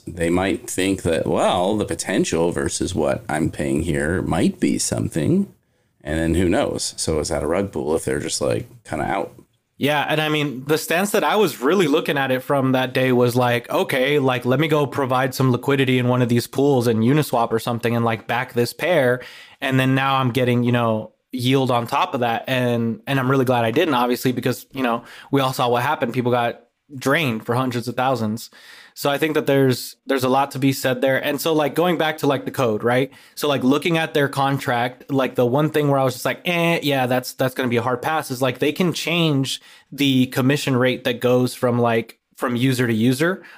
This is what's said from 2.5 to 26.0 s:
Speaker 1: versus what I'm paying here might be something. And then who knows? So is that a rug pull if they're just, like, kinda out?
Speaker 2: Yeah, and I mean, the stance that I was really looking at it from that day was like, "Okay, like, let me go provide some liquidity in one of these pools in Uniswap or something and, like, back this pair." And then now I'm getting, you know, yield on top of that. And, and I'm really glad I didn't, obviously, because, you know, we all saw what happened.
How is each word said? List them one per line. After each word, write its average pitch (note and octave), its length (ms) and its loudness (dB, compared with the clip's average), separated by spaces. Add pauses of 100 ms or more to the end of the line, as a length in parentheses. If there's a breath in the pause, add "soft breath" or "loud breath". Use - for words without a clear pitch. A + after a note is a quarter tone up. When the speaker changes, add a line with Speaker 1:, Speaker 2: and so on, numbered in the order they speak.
Speaker 1:
versus - 440 -4
what C#2+ 320 0
I'm D#2 240 -2
paying D2 320 -2
here D#2+ 380 -2
might A2+ 400 0
be - 160 0
something. - 760 -2 (480)
And D#2 180 -4
then E2 160 0
who F2+ 120 2
knows? - 500 -2
So D#2 220 -2
is D2+ 100 -4
that D2+ 140 -2
a D2 40 -4
rug G2 240 -2
pull D2+ 240 -2
if D#2+ 100 -4
they're C#2 140 -2
just, D#2 220 -6
like, A#1 260 -2 (180)
kinda D2+ 200 -6
out? - 280 -4 (440)
Speaker 2:
Yeah, C#3+ 300 0
and D3+ 140 -2
I D3+ 80 -2
mean, D3 380 -2
the D3+ 100 2
stance F3 340 -2
that G3+ 120 2
I D#3 120 2
was G#3 240 0
really D#3+ 280 2
looking D#3 300 0
at C3+ 140 0
it B2+ 100 0
from C3+ 320 0
that C3 200 0
day C3 180 2
was B2 240 4
like, A#2+ 340 2
"Okay, D3 500 0
like, B2+ 260 0
let B2+ 140 2
me D#3 100 0
go D3 160 2
provide C3 480 -2
some C3 180 2
liquidity B2+ 480 2
in B2 80 2
one B2 140 2
of A#2+ 80 2
these A#2+ 180 2
pools C3+ 400 2
in A2+ 120 2
Uniswap A#2+ 520 2
or A2+ 80 0
something A#2 340 -2
and, A#2 120 0
like, A2+ 200 -2
back B2 280 -4
this A#2+ 180 0
pair." C3+ 500 0 (380 loud breath)
And C3+ 200 0
then C3 160 2
now C3+ 200 0
I'm C3 160 0
getting, B2 320 2
you A#2+ 80 2
know, A2+ 400 0 (220)
yield C3 380 0
on A#2+ 160 0
top D#3+ 260 -2
of B2+ 80 -4
that. A#2 260 -2
And, A#2+ 600 -2
and C3+ 120 0
I'm B2+ 100 0
really C3+ 140 2
glad A#2+ 220 2
I A2+ 60 2
didn't, D3+ 240 2
obviously, B2 360 0
because, B2 400 -4
you C3+ 120 -6
know, A#2+ 200 -2 (280 loud breath)
we C#3 100 2
all C3 100 0
saw B2+ 160 0
what A#2+ 160 2
happened. C3+ 300 -2